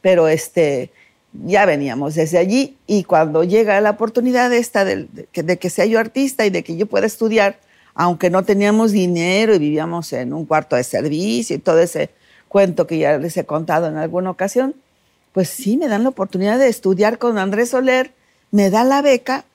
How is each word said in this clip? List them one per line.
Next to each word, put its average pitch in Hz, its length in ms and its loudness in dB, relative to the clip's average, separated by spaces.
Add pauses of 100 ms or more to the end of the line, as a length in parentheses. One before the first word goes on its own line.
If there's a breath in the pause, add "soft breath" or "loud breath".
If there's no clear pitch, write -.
Pero, 175 280 4
este, 156 640 0 (540 soft breath)
ya 202 220 2
veníamos 143 480 -2
desde 160 240 0
allí 220 380 0 (100)
y 208 160 0
cuando 160 400 2
llega 202 380 2
la 208 100 2
oportunidad 240 640 0
esta 233 320 0
del, 156 280 -4
de - 200 -18
que, 175 100 -6
de 180 160 -2
que 185 100 -6
sea 202 160 -2
yo 220 140 2
artista 233 480 -2
y 202 40 2
de 175 120 -4
que 165 140 -10
yo 202 100 -2
pueda 202 200 -2
estudiar, 208 520 0 (360 soft breath)
aunque 175 360 0
no 185 140 0
teníamos 208 480 2
dinero 185 640 2
y 185 40 4
vivíamos 156 540 -4
en 127 200 -6
un 156 140 -8
cuarto 156 300 0
de 127 80 0
servicio 160 720 -4
y - 20 -6
todo 165 220 2
ese 165 300 -2 (360 soft breath)
cuento 185 400 0
que 165 120 -4
ya 147 200 2
les 156 180 -6
he 165 100 -4
contado 160 420 -2
en 156 80 -8
alguna 175 340 -4
ocasión, 240 460 -2 (560)
pues 185 160 0
sí, - 280 -4
me 311 120 -2
dan 214 160 0
la 262 60 0
oportunidad 202 500 -2
de 269 80 4
estudiar 214 500 0
con 240 200 -2
Andrés 202 320 -2
Soler, 254 420 0 (400)
me 202 180 4
da 214 140 2
la 277 180 2
beca 262 420 0 (100)